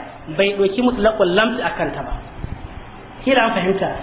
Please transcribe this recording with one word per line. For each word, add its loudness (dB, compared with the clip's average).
bai 4
ɗauki 2
mutlaqul 4
lamz 4
akan -2
ta -8
ba. -4
Kila 6
an 2
fahimta, 2